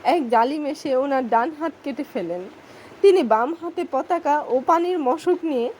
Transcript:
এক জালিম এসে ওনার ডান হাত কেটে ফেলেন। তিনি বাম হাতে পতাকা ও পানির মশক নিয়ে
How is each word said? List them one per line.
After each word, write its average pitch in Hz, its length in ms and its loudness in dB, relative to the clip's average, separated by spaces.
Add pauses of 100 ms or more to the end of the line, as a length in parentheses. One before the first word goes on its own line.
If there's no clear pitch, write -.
এক 269 260 0
জালিম 262 360 2
এসে 285 300 -4
ওনার 262 340 0
ডান 233 300 2
হাত 311 120 -4 (120)
কেটে 277 200 -8 (100)
ফেলেন। 175 280 -6 (600)
তিনি 370 220 6
বাম 233 380 2
হাতে 339 300 -6
পতাকা 302 560 0
ও 254 120 0
পানির 339 400 2
মশক 320 440 0
নিয়ে 277 360 -2